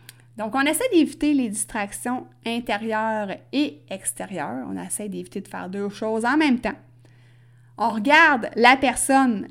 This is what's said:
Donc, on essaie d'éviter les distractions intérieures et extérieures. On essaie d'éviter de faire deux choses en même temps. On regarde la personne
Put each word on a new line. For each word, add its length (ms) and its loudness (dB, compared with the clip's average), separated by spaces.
Donc, 180 -6
on 80 0
essaie 300 0
d'éviter 420 2
les 140 0
distractions 760 -6
intérieures 920 -4
et 360 -2
extérieures. 800 -8
On 120 -8
essaie 280 -8
d'éviter 320 -10
de 80 -14
faire 200 -12
deux 200 -6
choses 360 -4
en 120 2
même 240 2
temps. 140 -4
On 120 0
regarde 640 4
la 220 8
personne 760 2